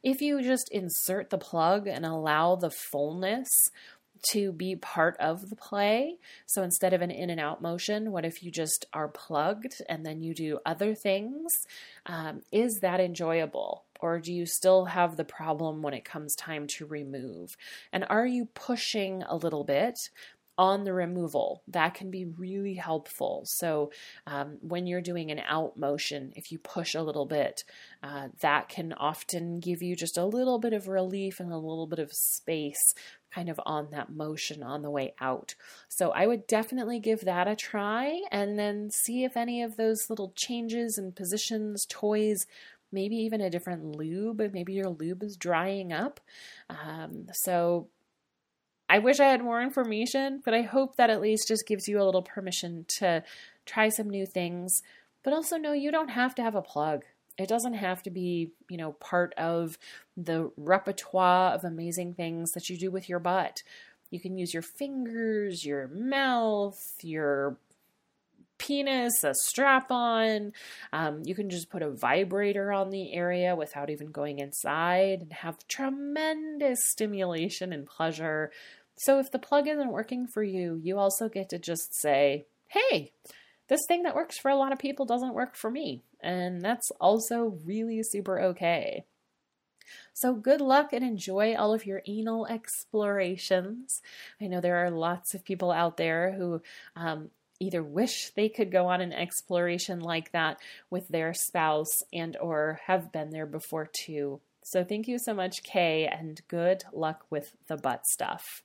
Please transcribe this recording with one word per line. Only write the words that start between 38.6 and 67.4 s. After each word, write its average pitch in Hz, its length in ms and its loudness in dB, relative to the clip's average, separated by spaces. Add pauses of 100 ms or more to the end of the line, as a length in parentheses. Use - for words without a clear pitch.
see 247 340 -2
if 254 140 -2
any 240 240 -2
of 226 160 -6
those 220 320 2
little 202 260 -6
changes 233 640 -2
in 190 140 -6
positions, 208 760 -2
toys, 214 600 2 (440)
maybe 196 240 -2
even 220 240 0
a 190 120 0
different 165 440 -6
lube, 196 460 -4 (100)
maybe 185 220 -6
your 196 160 0
lube 170 320 -4
is 202 160 -8
drying 180 560 0
up. 233 260 -2 (520)
Um, 160 600 -10
so 175 560 2 (1040)
I 190 80 10
wish 254 220 4
I 277 100 8
had 247 140 2
more 233 180 -2
information, 262 840 -2
but 226 120 2
I 233 80 4
hope 262 320 0
that 233 160 6
at 214 100 2
least 214 260 0
just 220 200 0
gives 196 200 -2
you 208 140 2
a 196 40 6
little 185 180 4
permission 175 600 -6 (120)
to 170 260 2 (440)
try 220 220 4
some 214 200 -2
new 196 160 -2
things. 175 560 -2 (420)
But 277 100 2
also 320 240 0
know 302 160 -2
you 285 180 0
don't 311 180 2
have 254 260 2
to 254 60 -2
have 226 140 0
a 190 80 0
plug. 151 400 -2 (340)
It 190 100 -2
doesn't 233 280 0
have 185 280 -2
to 196 60 -6
be, 175 420 -2 (160)
you 180 100 -10
know, 156 160 -6
part 175 420 2
of 165 420 0 (400)
the 165 400 0
repertoire 185 960 4
of 180 100 -2
amazing 170 520 -4
things 165 360 -4
that - 180 -6
you 180 80 -6
do 185 140 -2
with 185 160 -6
your 180 120 -2
butt. 175 440 0 (460)
You 180 100 -8
can 185 180 -6
use 175 160 -4
your 165 100 -4
fingers, 226 1000 -2
your 139 240 -2
mouth, 226 920 2 (200)
your 143 560 2 (1000)